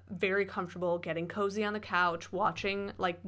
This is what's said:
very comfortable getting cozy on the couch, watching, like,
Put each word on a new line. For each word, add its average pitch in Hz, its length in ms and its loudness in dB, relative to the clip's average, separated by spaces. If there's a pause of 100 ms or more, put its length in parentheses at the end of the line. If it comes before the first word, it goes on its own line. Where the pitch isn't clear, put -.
(100)
very 196 340 2
comfortable 175 540 -2
getting 165 280 -2
cozy 202 380 0
on 208 80 0
the 214 80 -2
couch, 175 520 2
watching, 196 640 0
like, 180 300 0